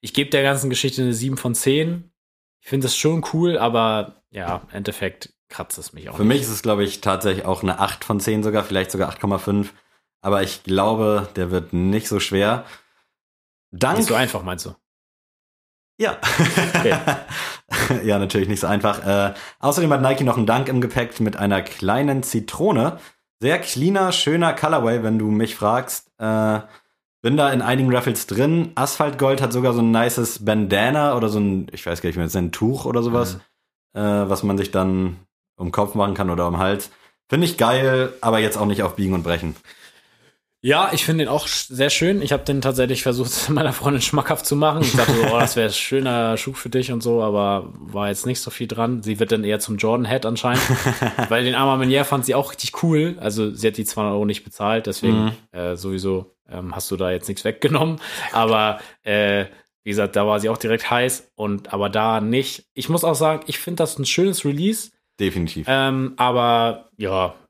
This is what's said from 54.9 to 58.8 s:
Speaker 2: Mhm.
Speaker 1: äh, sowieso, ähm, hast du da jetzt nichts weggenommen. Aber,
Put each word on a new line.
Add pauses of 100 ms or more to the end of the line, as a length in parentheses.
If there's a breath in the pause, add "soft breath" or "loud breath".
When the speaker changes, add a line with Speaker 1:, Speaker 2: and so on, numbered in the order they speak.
Speaker 2:
Mhm. (260)
Speaker 1:
äh,
sowieso, (140)
ähm,
hast
du
da
jetzt
nichts
weggenommen. (320 loud breath)
Aber, (220 loud breath)